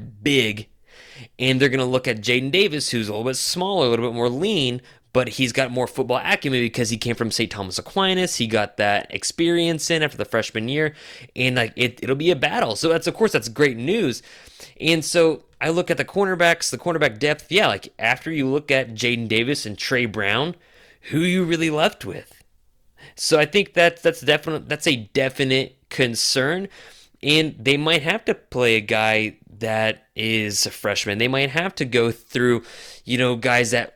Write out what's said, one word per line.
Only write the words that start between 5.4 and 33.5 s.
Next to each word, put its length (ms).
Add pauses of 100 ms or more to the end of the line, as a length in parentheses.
got 200
more 160
football 360
acumen 380
because 300
he 60
came 180
from 160
Saint 180
Thomas 300
Aquinas. 560
He 100
got 320
that 340
experience 800
in 140
after 140
the 80
freshman 440
year, 240 (420)
and, 200
like, 200
it, 280
it'll 120
be 140
a 60
battle. 400
So 140
that's, 180
of 80
course, 160
that's 180
great 260
news. 460 (580)
And 240
so 420 (140)
I 100
look 200
at 80
the 80
cornerbacks, 640
the 80
cornerback 400
depth. 340
Yeah, 140
like, 320
after 340
you 160
look 220
at 240
Jaden 340
Davis 380
and 100
Trey 300
Brown, 500 (540)
who 120
you 220
really 280
left 340
with? 380 (720)
So 240
I 80
think 260
that 300
that's 180
definite, 480
that's 160
a 100
definite 800 (140)
concern, 800 (560)
and 360
they 180
might 260
have 220
to 100
play 400
a 60
guy 560 (200)
that 580
is 500
a 60
freshman. 460
They 100
might 220
have 260
to 100
go 260
through, 520 (400)
you 140
know, 180
guys 360